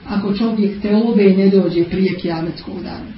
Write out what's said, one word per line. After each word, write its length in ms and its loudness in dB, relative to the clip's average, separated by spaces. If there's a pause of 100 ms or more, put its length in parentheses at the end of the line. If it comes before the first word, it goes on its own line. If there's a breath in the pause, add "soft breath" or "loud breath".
ako 260 -2
čovjek 480 -2
te 140 0
obe 280 4
ne 260 6
dođe 340 2
prije 320 -2
kijametskog 680 -8
dana. 340 -12